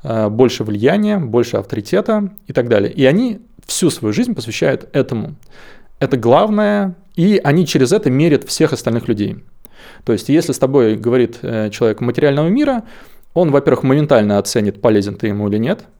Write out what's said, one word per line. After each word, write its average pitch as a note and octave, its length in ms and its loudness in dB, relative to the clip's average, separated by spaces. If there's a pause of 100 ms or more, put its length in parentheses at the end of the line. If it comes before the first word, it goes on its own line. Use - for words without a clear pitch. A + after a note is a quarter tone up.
э, A2+ 260 -2
больше A#2 360 0
влияния, E3+ 540 0
больше A#2+ 380 -2
авторитета F#3+ 720 -4 (160)
и - 60 -14
так A#2+ 160 -2
далее. G#2 240 2
И C#3+ 120 0
они G3+ 360 2 (260)
всю - 240 0
свою G#2+ 220 -4
жизнь A#3+ 220 -2
посвящают C3 580 -4
этому. A#2+ 420 -2 (640)
Это C#3 180 -2
главное, G3+ 800 2 (200)
и F#3+ 260 2
они D3+ 240 2
через C3 260 2
это - 180 2
мерят C#3+ 340 2
всех - 280 0
остальных A#2 360 -4
людей. G#2 360 -4 (600)
То A#2+ 80 0
есть - 160 -2
если D3+ 240 2
с - 60 -4
тобой C3 380 2
говорит, A#2 460 0
э, G#2+ 280 -4
человек A2 300 -2
материального C#3+ 480 0
мира, B3+ 360 -2 (500)
он, E3+ 160 2
во-первых, C#3 340 2
моментально C3 540 2
оценит, G#2 420 -2
полезен G#2 340 2
ты A2 140 -4
ему G#2 200 -4
или G#2 100 -2
нет C3+ 260 -4 (160)